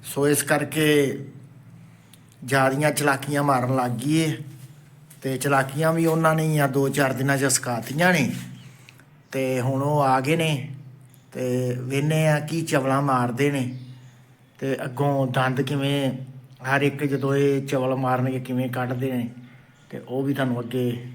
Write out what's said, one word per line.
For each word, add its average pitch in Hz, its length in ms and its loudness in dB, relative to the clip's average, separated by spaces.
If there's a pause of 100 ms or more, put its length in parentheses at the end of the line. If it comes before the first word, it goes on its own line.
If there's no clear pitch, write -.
ਸੋ 143 240 -2
ਇਸ 147 140 2
ਕਰਕੇ 147 440 0 (1600)
ਜ਼ਿਆਦੀਆਂ 135 460 2
ਚਲਾਕੀਆਂ 143 520 0
ਮਾਰਨ 131 340 2
ਲੱਗ 127 140 0 (100)
ਗਈ 147 160 0
ਏ 160 160 2 (920)
ਤੇ 131 160 -2
ਚਲਾਕੀਆਂ 139 540 2
ਵੀ 165 140 2
ਉਹਨਾਂ 160 280 4
ਨੇ 160 120 0
ਹੀ 156 120 2
ਆ 143 80 4
ਦੋ 139 220 2
ਚਾਰ 139 240 0
ਦਿਨਾਂ 135 260 0
'ਚ 135 200 2
ਸਿਖਾਤੀਆਂ 131 540 0
ਨੇ। 135 200 2 (1000)
ਤੇ 131 280 -2
ਹੁਣ 131 220 0
ਉਹ 147 200 2
ਆ 131 180 4
ਗਏ 147 160 2
ਨੇ 160 140 2 (840)
ਤੇ 127 120 -6 (340)
ਵੇਖਦੇ 151 500 0
ਆ 151 120 4
ਕੀ 160 220 -4
ਚਵਲਾਂ 135 400 0
ਮਾਰਦੇ 131 480 2
ਨੇ 139 120 -2 (960)
ਤੇ 135 260 -2
ਅੱਗੋਂ 139 420 0
ਦੰਦ 131 360 0
ਕਿਵੇਂ, 139 480 0 (560)
ਹਰ 139 160 2
ਇੱਕ 143 220 0
ਜਦੋਂ 139 320 0
ਇਹ 139 300 2
ਚਵਲ 131 280 0
ਮਾਰਨਗੇ 127 460 0
ਕਿਵੇਂ 127 300 -2
ਕੱਢਦੇ 127 420 -4
ਨੇ 123 160 -2 (640)
ਤੇ - 180 -12
ਉਹ 131 140 -2
ਵੀ 139 120 0
ਤੁਹਾਨੂੰ 127 260 -2
ਅੱਗੇ 123 300 -2 (240)